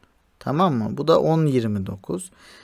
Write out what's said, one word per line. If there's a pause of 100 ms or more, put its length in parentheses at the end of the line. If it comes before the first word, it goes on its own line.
(380)
Tamam
mı?
Bu
da
on
yirmi
dokuz. (320)